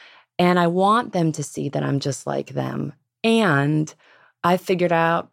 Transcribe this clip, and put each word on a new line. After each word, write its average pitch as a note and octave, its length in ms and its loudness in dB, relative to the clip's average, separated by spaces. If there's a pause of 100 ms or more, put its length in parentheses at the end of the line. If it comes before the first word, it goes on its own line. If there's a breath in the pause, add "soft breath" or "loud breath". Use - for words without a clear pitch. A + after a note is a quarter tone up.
(360 loud breath)
And F3+ 220 2
I F3 80 4
want G3+ 460 2
them E3 200 0
to D3 120 -8
see C#3+ 240 -8
that C#3+ 160 -4
I'm C#3 160 -2
just - 260 -6
like C#3 220 -4
them. C3+ 440 -6 (300)
And D#3 720 2 (480 soft breath)
I F3+ 140 2
figured F3 360 -2
out E3 400 0